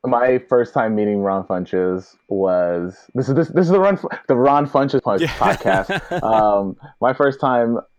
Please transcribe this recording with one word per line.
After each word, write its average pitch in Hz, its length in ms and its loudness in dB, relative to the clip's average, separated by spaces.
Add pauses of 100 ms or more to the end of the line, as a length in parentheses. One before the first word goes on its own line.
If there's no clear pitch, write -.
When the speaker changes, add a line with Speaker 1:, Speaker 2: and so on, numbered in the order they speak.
Speaker 1:
my 127 320 2 (120)
first 123 240 2
time 113 220 0
meeting 104 260 0
Ron 98 240 -2
Funches 92 680 -4 (120)
was, 90 880 -2
this 131 120 -2
is, 135 80 0
this, 160 140 0
this 170 160 2
is 165 60 0
the 196 80 4
Ron 190 180 2
Fu-, - 120 -8 (180)
the 135 80 2
Ron 139 340 4
Funches 139 320 0
po-, 107 140 -2
Speaker 2:
Yeah. 165 120 0 (100)
Speaker 1:
podcast. 95 520 0 (320)
Speaker 2:
<laughs> - 20 -6
Speaker 1:
Um, 104 540 0 (240)
my 123 120 2
first 139 260 0
time 120 400 0 (200)